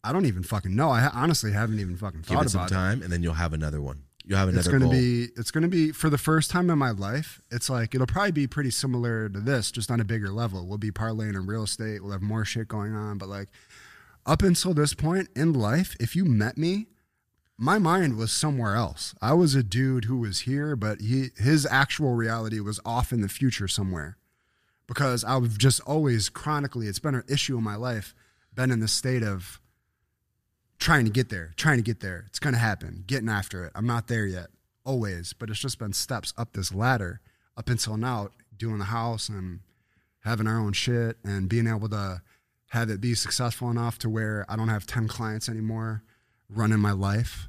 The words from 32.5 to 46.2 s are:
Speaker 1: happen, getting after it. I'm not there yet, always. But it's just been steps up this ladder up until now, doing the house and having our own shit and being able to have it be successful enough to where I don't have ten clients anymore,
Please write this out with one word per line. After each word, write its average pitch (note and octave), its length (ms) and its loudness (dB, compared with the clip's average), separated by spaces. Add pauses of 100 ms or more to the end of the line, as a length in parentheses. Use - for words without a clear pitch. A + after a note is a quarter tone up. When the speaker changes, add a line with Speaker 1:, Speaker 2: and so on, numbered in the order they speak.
Speaker 1:
happen, F#2 500 -2
getting A2+ 220 -2
after G2 360 -4
it. D#2 100 -14
I'm A2 120 -2
not A#2 200 -2
there A2 180 0
yet, F2+ 220 -6 (360)
always. G#2 480 -4
But A2+ 180 -12
it's A2+ 100 -6
just B2+ 200 -6
been G#2 140 -6
steps - 440 -6
up A#2 160 -6
this F#2+ 200 -4
ladder G#2+ 480 0 (340)
up A#2 140 -6
until A2 280 -2
now, A2+ 320 -4 (280)
doing A2 220 -4
the G2 60 -4
house A2+ 440 -4
and F#2 300 -8 (640)
having G#2+ 220 0
our A2+ 100 2
own G#2 160 0
shit A#2 500 0
and G2 240 -2
being A2+ 200 2
able A2 220 -2
to G2 320 -4 (480)
have A#2 200 0
it G2+ 100 -4
be A#2+ 160 0
successful A#2+ 540 -2
enough A#2 300 -2
to A#2 100 -4
where G#2+ 400 -2
I G#2 80 -6
don't A2+ 120 0
have G#2+ 160 -2
ten A2+ 220 -2
clients A2 400 -6
anymore, A2 560 -6 (460)